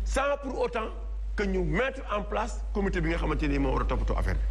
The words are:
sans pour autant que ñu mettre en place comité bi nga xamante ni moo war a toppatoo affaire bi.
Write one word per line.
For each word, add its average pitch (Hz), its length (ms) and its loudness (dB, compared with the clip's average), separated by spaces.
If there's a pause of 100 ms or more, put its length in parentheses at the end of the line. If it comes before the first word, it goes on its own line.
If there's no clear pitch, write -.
sans 277 380 2
pour 254 180 -6
autant 233 280 -2 (480)
que 208 80 0
ñu 190 200 2
mettre 226 380 0 (100)
en 208 120 0
place 214 400 -2 (100)
comité 196 260 2
bi 160 100 2
nga 165 80 0
xamante 156 300 0
ni 143 120 2
moo 131 140 4
war 127 100 2
a - 20 2
toppatoo 104 320 2
affaire 92 160 2
bi. - 180 2